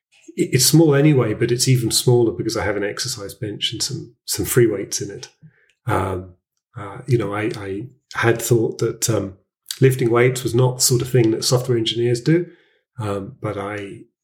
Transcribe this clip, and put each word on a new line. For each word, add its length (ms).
it, 160
it's 140
small 280
anyway, 380
but 180
it's 160
even 240
smaller 420
because 260
I 60
have 120
an 80
exercise 500
bench 380
and 100
some, 320
some 180
free 220
weights 340
in 100
it. 200
Um, 480
uh, 300
you 100
know, 180
I, 220
I 300
had 280
thought 360
that, 300
um, 300
lifting 320
weights 320
was 120
not 220
the 60
sort 200
of 80
thing 200
that 140
software 320
engineers 460
do. 280
Um, 440
but 160
I 460